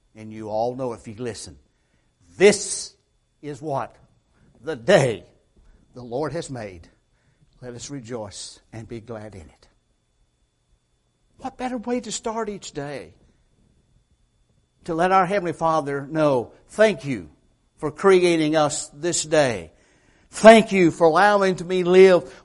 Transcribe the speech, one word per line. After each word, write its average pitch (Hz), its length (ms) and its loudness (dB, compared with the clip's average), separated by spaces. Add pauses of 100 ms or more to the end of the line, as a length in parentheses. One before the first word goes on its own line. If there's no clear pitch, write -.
(160)
And 110 160 -16
you 107 180 -12
all 117 260 -4
know 127 180 -8
if 107 140 -18
you 110 80 -16
listen. 104 420 -12 (800)
"This - 560 2 (480)
is 147 180 -14
what? 135 360 -8 (680)
The 151 140 -10
day 123 500 2 (680)
the 123 80 -18
Lord 127 300 -8
has 160 180 -10
made. 98 360 -14 (720)
Let 127 120 -16
us 120 160 -16
rejoice 113 720 -14 (100)
and 113 160 -16
be 117 140 -14
glad 107 340 -16
in 92 60 -18
it." - 260 -20 (1700)
What - 180 -14
better 254 200 -8
way 240 220 -6
to 226 100 -10
start 220 380 -6
each 202 240 -12
day? 139 440 -12 (1700)
To 170 100 -6
let 175 160 0
our 190 140 4
Heavenly 175 260 -4
Father 143 560 -4
know, 143 460 0 (160)
"Thank 208 340 0
you 107 260 -8 (460)
for 147 160 -10
creating 170 640 2
us 151 380 -2
this 151 300 -6
day. 135 500 -2 (560)
Thank 220 420 8
you 190 180 4
for 165 180 4
allowing 190 500 2
to 165 80 -10
me 185 180 -2
live 180 480 6 (140)